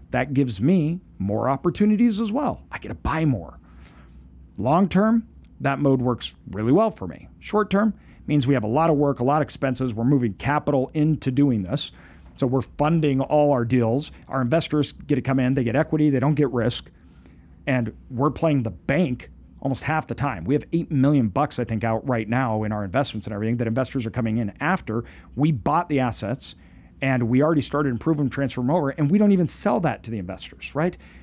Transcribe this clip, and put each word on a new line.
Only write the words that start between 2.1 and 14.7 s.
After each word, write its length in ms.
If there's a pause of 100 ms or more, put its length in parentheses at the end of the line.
as 120
well. 400
I 80
get 100
to 60
buy 300
more. 340 (960)
Long 320
term, 380 (340)
that 180
mode 220
works 340 (160)
really 200
well 200
for 160
me. 220 (100)
Short 300
term 240 (340)
means 180
we 80
have 100
a 40
lot 220
of 80
work, 220
a 40
lot 180
of 40
expenses. 480
We're 100
moving 300
capital 600
into 380
doing 320
this. 280 (440)
So 120
we're 140
funding 600
all 300
our 140
deals. 460 (160)
Our 140
investors 500